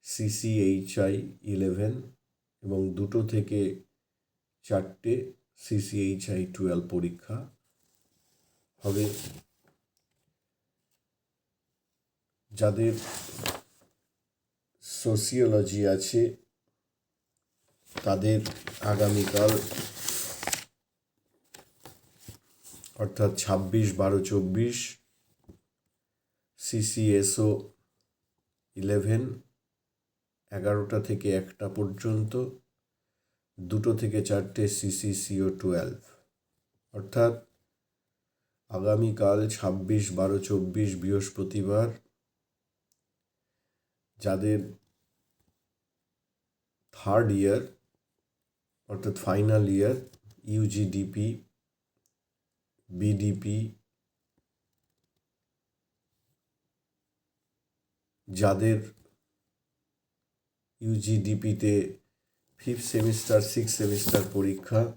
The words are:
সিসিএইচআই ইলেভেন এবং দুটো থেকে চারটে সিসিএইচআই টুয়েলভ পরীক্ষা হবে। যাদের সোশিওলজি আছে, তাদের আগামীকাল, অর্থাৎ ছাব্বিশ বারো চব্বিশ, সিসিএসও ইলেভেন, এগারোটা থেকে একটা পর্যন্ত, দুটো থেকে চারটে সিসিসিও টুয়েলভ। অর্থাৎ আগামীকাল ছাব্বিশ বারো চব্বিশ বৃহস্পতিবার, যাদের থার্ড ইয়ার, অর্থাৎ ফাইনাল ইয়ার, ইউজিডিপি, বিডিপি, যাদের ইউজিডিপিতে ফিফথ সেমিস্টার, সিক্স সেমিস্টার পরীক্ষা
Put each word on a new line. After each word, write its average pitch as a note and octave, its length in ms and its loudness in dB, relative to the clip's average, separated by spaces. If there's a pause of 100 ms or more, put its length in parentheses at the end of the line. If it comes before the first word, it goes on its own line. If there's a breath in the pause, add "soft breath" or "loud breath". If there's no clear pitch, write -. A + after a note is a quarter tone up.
সিসিএইচআই G2 1080 0 (380)
ইলেভেন G2 420 0 (680)
এবং G2 180 -2 (180)
দুটো G2+ 220 0 (120)
থেকে G#2 280 0 (1040)
চারটে G2+ 500 0 (500)
সিসিএইচআই G2 760 -2 (100)
টুয়েলভ F2 380 -2
পরীক্ষা F2 460 -4 (1500)
হবে। G2+ 240 0 (3500)
যাদের E3+ 420 0 (1900)
সোশিওলজি G#2+ 1040 2
আছে, F#2+ 340 2 (1700)
তাদের G#2 420 2 (540)
আগামীকাল, G2+ 600 2 (3500)
অর্থাৎ G#2 340 0 (120)
ছাব্বিশ G2 460 2 (120)
বারো G2 180 4 (120)
চব্বিশ, G#2 460 2 (1800)
সিসিএসও G#2+ 920 2 (1300)
ইলেভেন, G#2 480 2 (1300)
এগারোটা G2+ 460 0 (100)
থেকে G2+ 200 -2 (140)
একটা - 240 -10 (100)
পর্যন্ত, G#2+ 560 -2 (1300)
দুটো G#2+ 320 -2 (100)
থেকে G#2+ 180 0 (100)
চারটে G2+ 340 -2 (160)
সিসিসিও G2 720 -2 (100)
টুয়েলভ। F2 420 -2 (960)
অর্থাৎ A#2 380 2 (1400)
আগামীকাল G#2 680 4 (100)
ছাব্বিশ F#2+ 560 0 (140)
বারো F#2+ 200 2 (100)
চব্বিশ G2 420 0 (120)
বৃহস্পতিবার, G2 840 0 (2250)
যাদের G2+ 420 0 (2250)
থার্ড G#2+ 320 2 (120)
ইয়ার, G2 220 4 (1300)
অর্থাৎ G2 260 -4 (100)
ফাইনাল G#2 400 4 (120)
ইয়ার, G#2 200 4 (560)
ইউজিডিপি, G2+ 760 0 (1600)
বিডিপি, G#2 680 0 (4000)
যাদের G2 500 2 (2000)
ইউজিডিপিতে G#2+ 920 0 (840)
ফিফথ A#2 320 -4
সেমিস্টার, A2 480 4 (120)
সিক্স A2+ 260 0
সেমিস্টার G2+ 440 2 (100)
পরীক্ষা G2 480 0 (160)